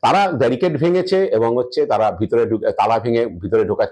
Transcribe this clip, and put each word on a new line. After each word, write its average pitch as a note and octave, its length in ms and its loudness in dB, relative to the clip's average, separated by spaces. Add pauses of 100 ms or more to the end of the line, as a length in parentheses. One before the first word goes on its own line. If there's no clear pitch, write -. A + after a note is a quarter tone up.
তারা F3+ 300 2
ব্যারিকেড C3 460 0
ভেঙেছে F#3 480 0
এবং A#2 300 0
হচ্ছে B2+ 300 -2
তারা G#2+ 240 2
ভিতরে A2 360 0
ঢুকে, G#2+ 260 -2
তালা A2 260 2
ভেঙে A#2 280 0
ভিতরে G2 380 -2
ঢোকার G2+ 280 0